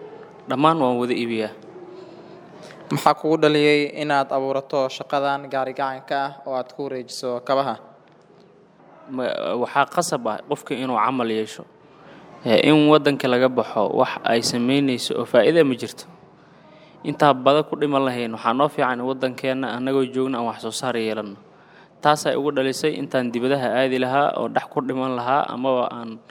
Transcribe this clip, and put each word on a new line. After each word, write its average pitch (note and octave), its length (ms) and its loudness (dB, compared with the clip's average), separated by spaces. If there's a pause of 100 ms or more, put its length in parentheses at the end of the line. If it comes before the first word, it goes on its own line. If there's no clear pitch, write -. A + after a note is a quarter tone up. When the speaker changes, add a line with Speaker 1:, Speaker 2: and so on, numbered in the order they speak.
(520)
Speaker 1:
dhammaan D#3 320 4
waan B2 160 2
wada B2 160 0
iibiyaa. A2+ 400 -4 (1400)
Speaker 2:
Maxaa D3 240 2
kugu D#3 240 2
dhaliyay D3 640 4
inaad C#3 320 0
abuurato C3+ 560 -2
shaqadan C#3 560 -4
gaari C3 240 -4
gacanka C3+ 400 -6 (160)
ah C#3+ 40 -10 (120)
oo C#3 160 -6
aad B2 160 -8
ku D3 160 -8
wareejiso B2 480 -8
kabaha? C3 400 0 (1300)
Speaker 1:
Ma-, B2+ 260 -4 (240)
waxaa C#3 320 0
qasab D#3 400 -2
ah G#2 60 -6 (100)
qofka D3 240 -6
inuu B2+ 240 -4
camal A#2 320 0
yeesho. A2 360 -4 (840)
Ee, A#2+ 240 6
in D3+ 180 6
waddanka C#3+ 400 4
laga B2+ 240 4
baxo A2+ 400 0
wax - 320 2
ay A#2 160 2
samaynayso B2+ 800 0
oo A#2+ 80 -4
faa'iido C3+ 380 4
ma C3 100 0
jirto. - 300 -12 (960)
Intaa C#3+ 320 4
badan C#3 320 4
ku D#3+ 80 -4
dhiman D3 240 2
lahayn, A#2+ 320 -2
waxaa A#2 240 0
noo D3 120 4
fiican B2+ 320 0
in B2 40 -6
waddankeenna C3 720 -4
annagoo C3 320 0
joogna C3 320 -2
aan A#2 80 -2
wax - 160 -8
soo A2+ 80 -6
saar B2 240 -4
yeelanno. G#2+ 400 -4 (640)
Taas D3+ 260 2
ay C3 100 0
ugu C#3 160 0
dhalisay C3+ 440 0
intaan C3 360 -2
dibadaha B2 480 0
aadi C3 200 2
lahaa B2+ 400 2
oo A#2 80 -2
dhex A2+ 240 -2
ku D3 80 -2
dhiman C3 360 -4
lahaa B2 360 0
amaba B2 400 0
aan A2+ 240 -12 (140)